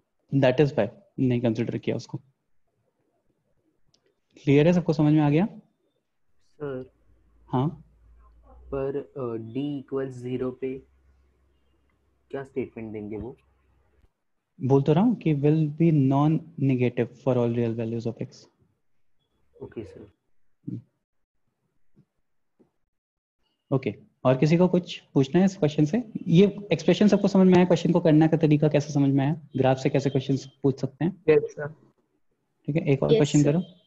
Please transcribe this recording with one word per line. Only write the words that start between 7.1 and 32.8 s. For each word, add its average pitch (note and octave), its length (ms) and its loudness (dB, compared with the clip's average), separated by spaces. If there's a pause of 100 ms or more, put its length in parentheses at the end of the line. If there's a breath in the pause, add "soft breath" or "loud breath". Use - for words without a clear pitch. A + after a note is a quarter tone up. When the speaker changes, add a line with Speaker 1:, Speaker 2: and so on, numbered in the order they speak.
Speaker 1:
हाँ। C#3 380 -4 (880)
Speaker 2:
पर, C3+ 220 -6
अ, C3 400 -10
d C3 460 -8
equals B2+ 440 -10
zero B2 340 -6
पे C3 180 -10 (1500)
क्या C#3 140 -12
statement A2+ 480 -10
देंगे G#2+ 240 -10
वो? A2+ 200 -12 (1200)
Speaker 1:
बोल C3+ 220 2
तो D3+ 100 2
रहा F3 120 2
हूँ A#3+ 100 2
कि D#3+ 200 -2
will D3+ 340 0
be D3+ 440 2
non-negative C3+ 960 -2 (160)
for B2+ 120 0
all A#2+ 220 -2
real A2+ 220 -2
values A2+ 260 -6
of A2+ 160 -8
x। B2+ 120 -14 (1300)
Speaker 2:
ओके, - 220 -14
sir। G#2 280 -20 (560)
Speaker 1:
हम्म। A#2+ 120 -10 (3000)
ओके, G#2+ 180 -6 (300)
और B2+ 120 4
किसी D#3 200 2
को F3+ 120 4
कुछ F3+ 340 -4 (120)
पूछना C3+ 240 2
है F#3 60 4
इस F#3+ 120 0
question D3+ 280 0
से? G#3+ 280 -2 (140)
ये F#3+ 460 2
expression F3+ 360 2
सबको G3+ 200 2
समझ F#3+ 180 4
में F#3 80 6
आया? F3+ 100 6
Question E3+ 280 2
को E3+ 80 2
करने D#3+ 280 6
का E3 80 0
तरीका D3+ 320 2
कैसे D3 240 -2
समझ C#3 180 2
में C3+ 140 0
आया? D3 100 -2 (220)
Graph C3 220 2
से D3 120 -2
कैसे C#3 200 0
questions C3+ 360 -2 (160)
पूछ C3+ 180 -2
सकते - 240 -6
हैं? - 240 -6
Speaker 3:
यस, - 140 6
सर। D3+ 260 -10 (960)
Speaker 1:
ठीक D3 100 -2
है, - 120 -2